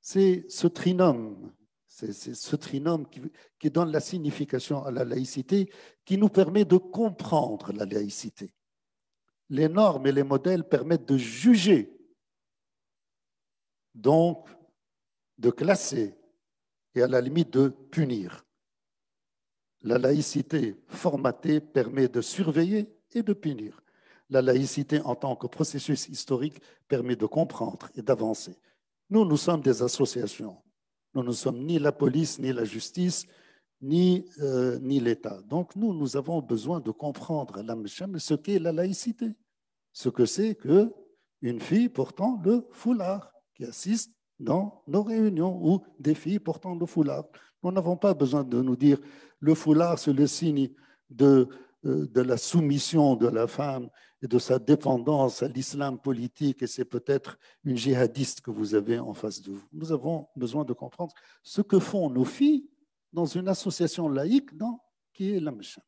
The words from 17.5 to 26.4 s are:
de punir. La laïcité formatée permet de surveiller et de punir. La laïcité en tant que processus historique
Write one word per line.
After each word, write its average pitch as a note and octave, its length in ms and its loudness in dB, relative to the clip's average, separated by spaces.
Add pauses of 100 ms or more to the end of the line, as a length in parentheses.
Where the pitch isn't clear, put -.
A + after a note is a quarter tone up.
de C3+ 160 4
punir. B2 760 -6 (1400)
La A#2 160 0
laïcité C3+ 760 0 (120)
formatée D3 720 -2
permet B2+ 480 0
de A#2+ 120 -2
surveiller F3+ 720 -2 (200)
et A#3 100 -2
de G3+ 100 0
punir. B2+ 480 -6 (480)
La C3+ 120 4
laïcité C3+ 600 0
en B2+ 140 -4
tant C3 200 -4
que A#2+ 120 -10
processus - 600 -6
historique C3+ 520 -6 (260)